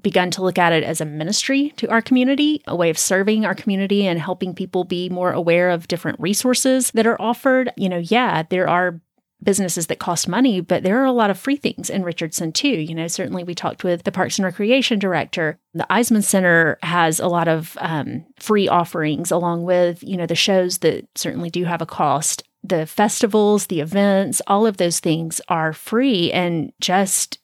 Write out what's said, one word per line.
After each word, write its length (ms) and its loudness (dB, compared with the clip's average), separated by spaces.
begun 280 0
to 120 -6
look 160 0
at 160 4
it 100 2
as 160 -4
a 60 -4
ministry 720 -2
to 120 -4
our 140 4
community, 640 2
a 100 -4
way 140 2
of 80 -2
serving 480 2
our 80 0
community 520 0
and 140 0
helping 340 -4
people 300 -4
be 240 -4
more 240 -2
aware 380 2
of 180 -4
different 320 -6
resources 720 0
that 160 2
are 120 2
offered. 600 0
You 100 -2
know, 160 -2
yeah, 460 2
there 180 2
are 320 0
businesses 440 0
that 120 -4
cost 300 -4
money, 320 2
but 220 0
there 180 2
are 60 2
a 60 2
lot 180 4
of 80 -4
free 180 -2
things 320 -6
in 140 -2
Richardson 500 -6
too. 160 0
You 260 -2
know, 120 -4
certainly 380 -6
we 100 -8
talked 280 -6
with 200 0
the 100 -4
Parks 240 -2
and 80 0
Recreation 540 2
director. 600 -2
The 160 -6
Eisman 340 2
Center 600 4
has 360 2
a 100 0
lot 200 0
of, 320 -2
um, 460 -6
free 300 2
offerings 640 0
along 340 0
with, 380 2
you 160 -6
know, 80 -2
the 80 -2
shows 440 2
that 360 0
certainly 340 -6
do 160 -4
have 160 -2
a 60 -6
cost. 560 -2
The 200 0
festivals, 800 2
the 140 -4
events, 640 0
all 200 2
of 120 -2
those 200 0
things 400 -2
are 260 0
free 580 0
and 480 -2
just, 640 0